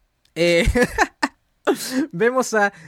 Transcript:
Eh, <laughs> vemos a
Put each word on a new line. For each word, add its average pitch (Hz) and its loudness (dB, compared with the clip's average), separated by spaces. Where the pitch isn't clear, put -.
Eh, 170 2
<laughs> - -2
vemos 233 0
a 202 0